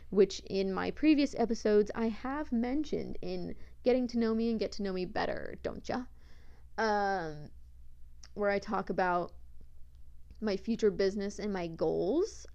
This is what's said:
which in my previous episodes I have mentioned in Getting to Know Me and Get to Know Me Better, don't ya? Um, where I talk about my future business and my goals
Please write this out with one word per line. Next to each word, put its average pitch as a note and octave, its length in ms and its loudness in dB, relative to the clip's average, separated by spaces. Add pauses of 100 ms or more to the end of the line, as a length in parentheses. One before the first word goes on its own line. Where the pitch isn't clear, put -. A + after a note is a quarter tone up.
(100)
which G3 300 6
in F#3+ 320 -2
my F3+ 180 -2
previous C#4+ 460 6
episodes G#3+ 580 4
I A3+ 140 0
have C4+ 440 -4
mentioned B3 680 0
in F3+ 320 -4 (280)
Getting B3 260 4
to A#3+ 100 -2
Know A3+ 160 4
Me A3+ 160 2
and A3+ 80 2
Get G3 140 -2
to - 100 -4
Know G3 100 0
Me F#3 120 0
Better, - 580 -2
don't - 260 -6
ya? B3 160 -2 (720)
Um, G3 720 0 (840)
where G3+ 160 2
I G3+ 80 2
talk G3 320 -2
about F3+ 420 2 (1120)
my G3+ 120 0
future A3 340 2
business G3 480 0
and G3+ 140 -4
my F3+ 140 -2
goals E3+ 880 0